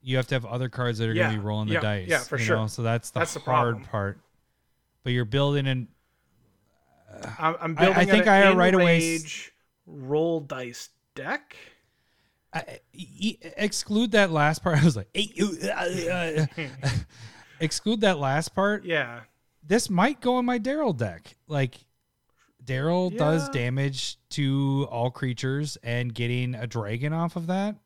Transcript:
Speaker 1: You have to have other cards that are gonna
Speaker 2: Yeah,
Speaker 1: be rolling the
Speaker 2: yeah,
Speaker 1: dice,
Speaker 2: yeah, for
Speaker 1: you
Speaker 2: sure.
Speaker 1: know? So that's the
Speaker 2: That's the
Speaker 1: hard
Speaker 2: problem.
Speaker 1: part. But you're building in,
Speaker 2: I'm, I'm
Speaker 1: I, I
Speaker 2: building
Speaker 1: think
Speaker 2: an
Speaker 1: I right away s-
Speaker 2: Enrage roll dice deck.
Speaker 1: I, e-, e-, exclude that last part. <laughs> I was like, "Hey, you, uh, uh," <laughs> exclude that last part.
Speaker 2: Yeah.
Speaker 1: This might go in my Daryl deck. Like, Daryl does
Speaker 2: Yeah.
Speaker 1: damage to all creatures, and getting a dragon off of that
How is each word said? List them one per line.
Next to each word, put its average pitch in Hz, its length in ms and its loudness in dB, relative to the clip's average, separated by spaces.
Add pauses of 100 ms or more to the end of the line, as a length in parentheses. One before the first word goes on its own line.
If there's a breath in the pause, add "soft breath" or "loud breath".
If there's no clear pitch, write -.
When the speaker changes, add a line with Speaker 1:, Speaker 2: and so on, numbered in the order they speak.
Speaker 1:
You 127 160 -2
have 127 100 -2
to 139 80 -2
have 117 100 -2
other 123 240 -6
cards 120 300 -4
that 113 100 0
are 110 40 -2
gonna 110 180 2
Speaker 2:
Yeah, 110 40 -2
Speaker 1:
be 104 60 -4
rolling 107 260 -2
the 107 80 0
Speaker 2:
yeah, - 60 2
Speaker 1:
dice, 104 280 -2
Speaker 2:
yeah, 160 100 2
for - 180 -6
Speaker 1:
you 117 80 0
Speaker 2:
sure. 110 120 2
Speaker 1:
know? 110 100 -2
So 113 140 -8
that's 117 300 -2
the - 80 -4
Speaker 2:
That's 170 140 -2
the - 80 -8
Speaker 1:
hard 120 340 0
Speaker 2:
problem. 104 140 -12
Speaker 1:
part. 101 300 -4 (840)
But 127 100 -2
you're 123 120 0
building 139 420 0
in, 127 200 -2 (1500)
Speaker 2:
I'm, 160 220 0
I'm 165 160 -4
Speaker 1:
I, 160 40 4
I 175 40 8
Speaker 2:
building 190 220 6
Speaker 1:
think 208 200 6
Speaker 2:
an 196 200 8
Speaker 1:
I 190 60 8
right 180 200 6
away 175 240 6
s- 165 60 2 (180)
Speaker 2:
Enrage - 320 -14 (340)
roll 156 540 0
dice 131 480 -10 (260)
deck. 214 400 -8 (1000)
Speaker 1:
I, - 260 -12 (140)
e-, 180 140 -18 (120)
e-, 220 180 -4 (200)
exclude 214 540 0
that 202 200 6
last 151 320 2
part. 170 140 2
<laughs> 135 40 6
I 151 40 6
was 151 100 6
like, 95 180 -8
"Hey, 208 200 -2
you, 190 300 -2
uh, 180 480 -4
uh," 165 340 0 (120)
<laughs> 131 1000 -6
exclude 208 420 -2
that 190 180 2
last 143 360 -2
part. 202 300 -2
Speaker 2:
Yeah. 127 360 -4 (420)
Speaker 1:
This 196 260 0
might 208 320 2
go 247 180 2
in 247 60 0
my 247 140 0
Daryl 262 360 0
deck. 104 400 -6 (120)
Like, 139 280 -2 (880)
Daryl 170 540 0
does 160 300 0
Speaker 2:
Yeah. - 60 -8
Speaker 1:
damage 135 640 -2 (140)
to 139 600 0
all 120 200 -2
creatures, 135 720 -4
and 120 300 -4
getting 123 420 -2
a 120 120 -8
dragon 117 460 -4
off 165 220 -2
of 170 120 -6
that 196 280 -2 (100)